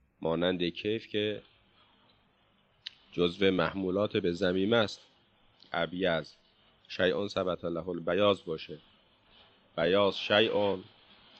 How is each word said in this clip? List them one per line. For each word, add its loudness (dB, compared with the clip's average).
مانند 0
کیف -4
که -4
جزو 2
محمولات 0
به 0
ضمیمه 2
است. 0
ابیض -2
شیء 0
ثبت -4
له -4
البیاض 2
باشه، -10
بیاض 2
شیء 2